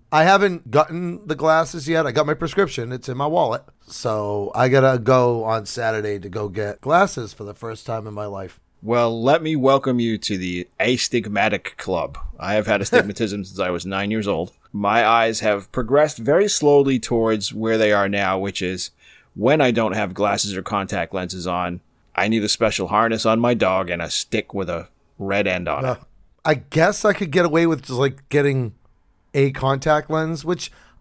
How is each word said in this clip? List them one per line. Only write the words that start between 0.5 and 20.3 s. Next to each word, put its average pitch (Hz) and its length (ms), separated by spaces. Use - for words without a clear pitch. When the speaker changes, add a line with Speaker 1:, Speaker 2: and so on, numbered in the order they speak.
Speaker 1:
gotten 170 560
the 151 80
glasses 160 520
yet. 160 200
I 123 40
got 147 140
my 151 80
prescription. 147 580
It's 127 160
in 123 80
my 139 120
wallet. 151 340
So 104 680
I 123 140
gotta 131 280
go 120 460
on 110 240
Saturday 107 500
to 98 120
go 104 200
get 104 320
glasses 143 500
for - 120
the 101 100
first 113 320
time 110 220
in 104 80
my 104 100
life. 98 340
Speaker 2:
Well, 117 400
let 151 220
me 156 120
welcome 135 440
you 113 180
to 101 220
the 90 280
Astigmatic 104 1000
Club. 80 400
I 95 160
have 107 100
had 101 160
astigmatism 104 640
<laughs> - 20
since 95 140
I 92 100
was 87 160
nine 98 240
years 107 180
old. 90 240
My 104 320
eyes 113 360
have 101 300
progressed 139 460
very 156 320
slowly 139 500
towards 113 540
where 110 240
they 107 160
are 101 160
now, 95 300
which 95 240
is 90 260
when 135 260
I 127 80
don't 110 240
have 101 220
glasses 101 420